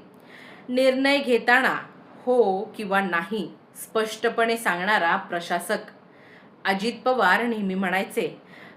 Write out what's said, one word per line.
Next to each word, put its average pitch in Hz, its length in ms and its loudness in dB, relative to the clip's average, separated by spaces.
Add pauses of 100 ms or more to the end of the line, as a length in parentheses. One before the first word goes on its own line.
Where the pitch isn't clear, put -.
(680)
निर्णय 262 480 2
घेताना 240 600 2 (460)
हो 214 400 2 (120)
किंवा 196 260 0
नाही 185 500 -4 (240)
स्पष्टपणे 226 840 -2
सांगणारा 185 580 0
प्रशासक. 180 640 -4 (880)
अजित 196 280 0 (120)
पवार 220 400 4
नेहमी 208 300 -2
म्हणायचे, 190 680 -4 (360)